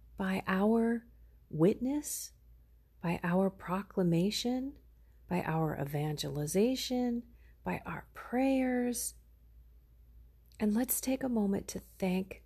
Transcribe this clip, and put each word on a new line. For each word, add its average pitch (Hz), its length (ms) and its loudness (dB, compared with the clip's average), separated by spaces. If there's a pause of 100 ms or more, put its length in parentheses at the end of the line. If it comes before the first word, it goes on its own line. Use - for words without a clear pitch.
(160)
by 190 300 -2
our 226 580 2 (460)
witness, 240 800 0 (720)
by 170 220 -2
our 185 260 4
proclamation, 196 1200 0 (540)
by 175 140 0
our 156 380 0
evangelization, 156 1400 0 (400)
by 180 200 -4
our 170 300 -8
prayers. 254 1000 0 (1500)
And 208 120 2
let's 247 280 2
take 262 220 -2
a 262 60 -2
moment 202 400 0
to - 140 -8 (160)
thank 190 460 -2